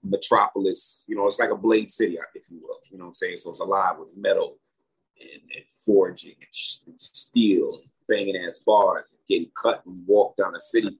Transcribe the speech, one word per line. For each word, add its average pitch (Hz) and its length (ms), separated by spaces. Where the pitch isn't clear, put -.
metropolis. 98 1040
You 107 100
know, 101 100
it's 101 120
like 110 120
a 107 60
Blade 107 340
City, 92 260
if 87 160
you 82 120
will. - 180
You - 60
know 90 80
what 87 60
I'm 90 40
saying? 90 220
So 87 140
it's 85 100
alive 95 380
with - 180
metal 98 400
and, - 220
and - 100
forging 92 560
and, - 120
sh-, - 340
and - 120
steel - 760
and - 160
banging 98 280
ass 87 220
bars 101 520
and - 180
getting 85 220
cut - 240
when 90 120
you 87 100
walk 101 300
down 95 160
the 85 80
city. - 400